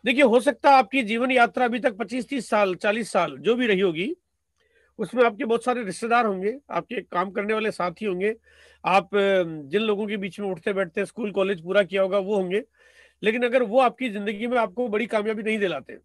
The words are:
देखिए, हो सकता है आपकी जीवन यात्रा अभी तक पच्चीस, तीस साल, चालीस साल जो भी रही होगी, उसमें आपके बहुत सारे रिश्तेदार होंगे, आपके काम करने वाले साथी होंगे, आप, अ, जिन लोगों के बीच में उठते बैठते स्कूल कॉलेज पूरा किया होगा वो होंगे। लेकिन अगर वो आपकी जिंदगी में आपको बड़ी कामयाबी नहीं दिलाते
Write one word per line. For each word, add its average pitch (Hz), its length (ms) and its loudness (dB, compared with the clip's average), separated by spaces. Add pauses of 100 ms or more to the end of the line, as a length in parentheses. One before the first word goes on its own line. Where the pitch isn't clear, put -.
देखिए, 262 180 4
हो 240 160 6
सकता 285 320 4
है 269 60 10
आपकी 262 260 2
जीवन 233 280 0
यात्रा 247 340 4
अभी 240 140 -2
तक 233 140 0
पच्चीस, 214 360 -6
तीस 269 200 -6
साल, 202 260 2
चालीस 214 360 -2
साल 156 260 0
जो 175 180 2
भी 240 120 0
रही 196 120 2
होगी, 190 360 0 (840)
उसमें 233 260 0
आपके 233 220 0
बहुत 226 180 0
सारे 247 200 -2
रिश्तेदार 233 420 0
होंगे, 208 340 -4 (100)
आपके 175 320 -6
काम 180 300 -4
करने 202 220 -4
वाले 220 180 -2
साथी 180 340 -6
होंगे, 196 300 -2 (500)
आप, 196 300 2
अ, 196 280 2
जिन 156 380 -4
लोगों 214 260 -2
के 208 100 -6
बीच 190 220 -8
में 202 120 -6
उठते 185 220 -6
बैठते 190 320 -2
स्कूल 214 260 -8
कॉलेज 190 320 -2
पूरा 190 200 2
किया 190 180 0
होगा 190 180 2
वो 202 160 -2
होंगे। 190 280 -2 (600)
लेकिन 220 200 2
अगर 247 200 2
वो 220 160 2
आपकी 254 300 2
जिंदगी 208 380 -6
में 247 100 0
आपको 226 300 -2
बड़ी 220 180 -2
कामयाबी 214 380 -2
नहीं 220 160 -2
दिलाते 165 460 -4